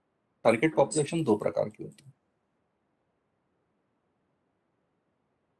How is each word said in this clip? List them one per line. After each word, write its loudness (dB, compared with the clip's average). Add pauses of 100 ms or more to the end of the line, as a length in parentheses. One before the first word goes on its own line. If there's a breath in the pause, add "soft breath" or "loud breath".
(440)
target 2
population 0
दो 4
प्रकार -2
की -16
होती -20
है, -20 (3500)